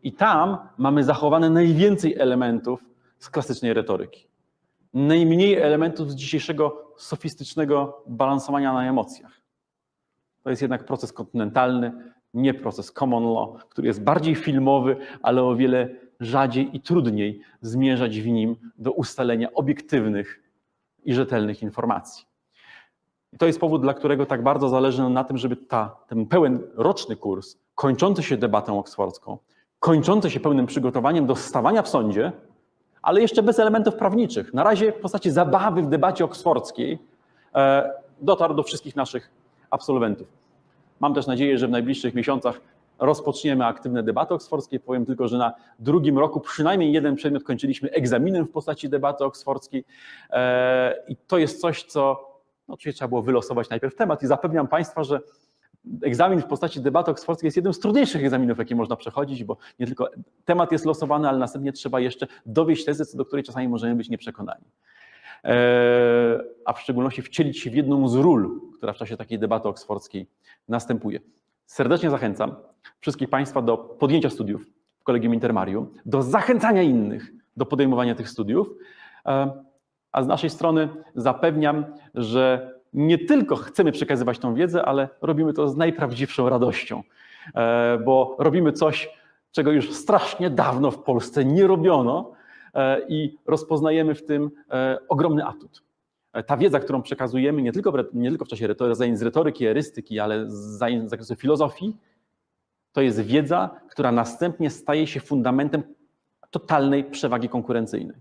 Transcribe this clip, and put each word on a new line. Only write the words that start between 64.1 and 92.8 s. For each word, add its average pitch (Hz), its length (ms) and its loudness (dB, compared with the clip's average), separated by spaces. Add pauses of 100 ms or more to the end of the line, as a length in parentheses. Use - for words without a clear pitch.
E, 120 1000 4 (200)
a 120 80 -2
w - 80 -6
szczególności 127 420 -2
wcielić 147 360 -2
się 127 120 -8
w 113 40 -10
jedną 139 340 2
z 120 60 2
ról, 127 460 4 (140)
która 104 180 -6
w - 40 -10
czasie 113 200 -10
takiej 110 220 -8
debaty 110 300 -2
oksfordzkiej 101 580 -8 (420)
następuje. 113 520 -4 (460)
Serdecznie 156 440 0
zachęcam 110 440 -2 (460)
wszystkich 135 300 -4
Państwa 135 320 -2
do 117 160 2
podjęcia 143 520 0
studiów 104 320 -8 (360)
w - 60 -20
Kolegium 117 300 0
Intermarium, 110 540 -2 (180)
do 139 160 0
zachęcania 208 600 2
innych 113 500 0 (240)
do - 100 -2
podejmowania 127 480 2
tych 110 140 -10
studiów. 120 400 -2 (580)
E, 139 360 -2 (500)
a 135 100 0
z 127 40 0
naszej 156 240 0
strony 160 380 0 (260)
zapewniam, 147 680 0 (300)
że 127 560 0 (220)
nie 160 260 4
tylko 180 380 2
chcemy 160 360 0
przekazywać 123 460 -2
tą 120 160 -2
wiedzę, 165 300 0
ale 139 240 0 (120)
robimy 156 320 0
to 147 160 0
z 135 80 -4
najprawdziwszą 139 720 0
radością, 123 540 0 (520)
e, 120 500 2
bo 131 340 4
robimy 151 340 4
coś, 156 380 0 (420)
czego 147 200 2
już 147 200 2
strasznie - 580 0
dawno 131 400 2
w 101 120 -10
Polsce 127 420 0
nie 170 220 6
robiono, 160 640 2 (420)
e, 135 340 2